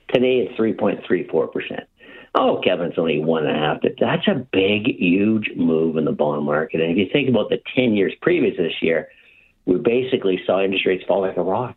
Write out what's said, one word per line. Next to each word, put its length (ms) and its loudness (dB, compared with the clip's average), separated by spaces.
Today, 340 2
it's 100 -12
three 180 0
point 320 -2
three 220 -2
four 180 0
percent. 380 -8
Oh, 240 2
Kevin, 260 0
it's 100 -8
only 220 0
one 260 0
and 100 0
a 20 -2
half. 220 -2
That, 180 -2
that's 300 0
a 60 2
big, 640 0
huge 580 2
move 400 2
in 80 0
the 80 0
bond 320 0
market. 380 -2
And 80 0
if 80 0
you 140 2
think 160 0
about 200 2
the 100 -2
ten 200 2
years 260 2
previous 360 2
this 260 -2
year, 260 0
we 140 2
basically 680 0
saw 160 2
interest 220 0
rates 220 0
fall 160 2
like 140 -2
a 60 -2
rock, 340 -4